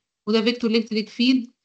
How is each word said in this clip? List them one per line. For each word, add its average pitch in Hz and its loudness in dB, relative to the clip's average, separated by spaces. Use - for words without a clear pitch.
وده 220 0
فيكتور 233 0
إلكتريك 220 -2
فيلد 254 0